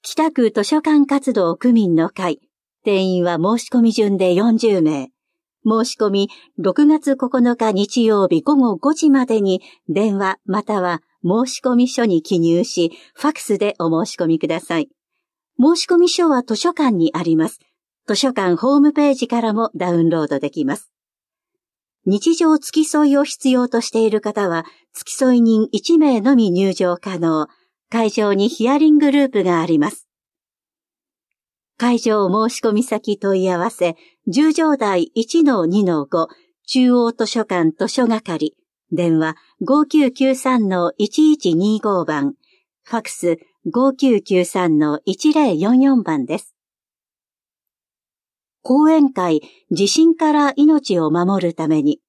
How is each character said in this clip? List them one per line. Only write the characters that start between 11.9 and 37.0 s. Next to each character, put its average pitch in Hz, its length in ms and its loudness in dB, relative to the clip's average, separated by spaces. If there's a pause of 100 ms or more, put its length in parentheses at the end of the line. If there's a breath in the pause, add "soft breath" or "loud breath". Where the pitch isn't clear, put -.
に 175 180 0
記 180 160 -2
入 170 260 2
し、 165 280 -2 (220 loud breath)
フ - 140 -4
ァ - 20 0
ッ - 40 -6
ク - 80 -14
ス 202 160 -4
で 208 200 -4
お 165 260 -2
申 - 60 -10
し - 60 -16
込 175 100 -4
み 165 120 0
く 156 100 -4
だ 165 120 -4
さ 170 180 -6
い。 147 100 -4 (720)
申 320 160 4
し - 100 -6
込 349 120 2
み 349 100 4
書 339 220 0
は 247 120 0
図 226 140 -6
書 349 160 -2
館 285 200 0
に 165 200 0
あ 180 100 -6
り 160 140 0
ま 160 120 0
す。 - 100 -14 (480)
図 214 80 -2
書 262 180 -2
館 190 220 0
ホ 254 220 0
ー 285 40 4
ム 294 120 4
ペ 294 180 2
ー 269 40 2
ジ 254 120 -6
か 240 140 -2
ら 226 120 -2
も 226 220 -2
ダ 180 160 -4
ウ 170 120 2
ン 165 60 2
ロ 160 160 0
ー 143 40 -6
ド 143 100 -4
で 143 120 -4
き 151 140 -6
ま 139 120 -4
す。 - 160 -20 (1120)
日 254 280 0
常 320 220 2
付 302 260 -4
き - 20 2
添 302 240 0
い 277 80 2
を 277 80 2
必 - 240 -6
要 247 200 0
と 233 120 -2
し - 100 -10
て 220 160 0
い 214 40 2
る 214 100 -2
方 208 280 -4
は、 165 160 -4 (300 loud breath)
付 - 160 -16
き - 40 -10
添 254 240 2
い - 40 4
人 220 300 2
一 330 260 0
名 277 220 2
の 254 160 2
み 214 160 2
入 190 200 0
場 180 240 -2
可 190 220 -10
能。 160 300 -2 (420)
会 226 200 -2
場 208 220 0
に 202 160 0
ヒ 233 200 -4
ア 285 100 2
リ 311 120 4
ン 302 80 6
グ 285 140 2
ル 285 120 2
ー 262 60 -2
プ 202 140 0
が 175 160 0
あ 160 60 -4
り 165 120 0
ま 147 120 0
す。 - 160 -20 (1700)
会 240 200 0
場 214 300 0 (200)
申 226 60 -6
し - 60 -12
込 220 120 0
み 214 100 0
先 214 360 -4
問 196 240 -2
い 185 80 -2
合 180 80 -2
わ 190 120 -2
せ、 170 260 -4 (300 soft breath)
十 294 260 2
条 311 240 0
台 196 380 -2
一 302 300 0
の 220 220 2
二 196 180 0
の 156 220 -2
五、 165 220 -4 (380 soft breath)
中 254 280 2
央 233 180 2